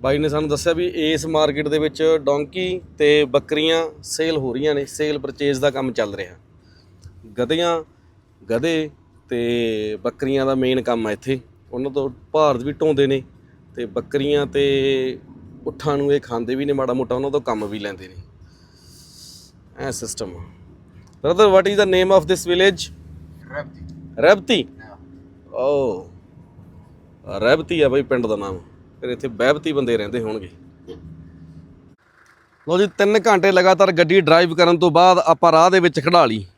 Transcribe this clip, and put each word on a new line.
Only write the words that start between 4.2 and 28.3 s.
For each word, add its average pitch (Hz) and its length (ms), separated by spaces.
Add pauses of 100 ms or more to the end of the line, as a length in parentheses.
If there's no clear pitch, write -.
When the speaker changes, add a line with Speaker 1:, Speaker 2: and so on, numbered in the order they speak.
Speaker 1:
ਹੋ 131 180
ਰਹੀਆਂ 147 200
ਨੇ, 143 100
ਸੇਲ 151 340
ਪਰਚੇਜ਼ 135 420
ਦਾ 143 100
ਕੰਮ 131 220
ਚੱਲ 107 220
ਰਿਹਾ। 92 200 (1040)
ਗਧੀਆਂ, 165 420 (680)
ਗਧੇ 156 400 (380)
ਤੇ 117 760
ਬੱਕਰੀਆਂ 135 440
ਦਾ 135 80
ਮੇਨ 131 280
ਕੰਮ 117 240
ਆ 107 40
ਇੱਥੇ। 127 300 (320)
ਉਹਨਾਂ 131 180
ਤੋਂ 135 200 (220)
ਭਾਰ 147 260
ਵੀ 135 140
ਢੋਂਦੇ 143 340
ਨੇ 135 160 (540)
ਤੇ 120 100
ਬੱਕਰੀਆਂ 139 600
ਤੇ 135 720 (480)
ਉੱਠਾਂ 147 320
ਨੂੰ 143 140
ਇਹ 143 80
ਖਾਂਦੇ 120 340
ਵੀ 135 100
ਨੇ 143 80
ਮਾੜਾ 131 200
ਮੋਟਾ, 123 220
ਉਹਨਾਂ 135 160
ਤੋਂ 143 100
ਕੰਮ 110 260
ਵੀ 104 120
ਲੈਂਦੇ 95 300
ਨੇ। 92 60 (1700)
ਇਹ 131 60
ਸਿਸਟਮ 107 440
ਆ। 87 40 (840)
Brother, 180 200
what 190 260
is 202 80
the 202 60
name 185 320
of 156 80
this 175 260
village? 185 300 (760)
Speaker 2:
Rebti। - 260 (400)
Speaker 1:
Rebti? 185 340
Speaker 2:
Yeah। - 960
Speaker 1:
ਓ, 123 520 (1300)
ਰੈਬਤੀ 156 400
ਆ 143 80
ਬਾਈ 135 140
ਪਿੰਡ 123 240
ਦਾ 110 100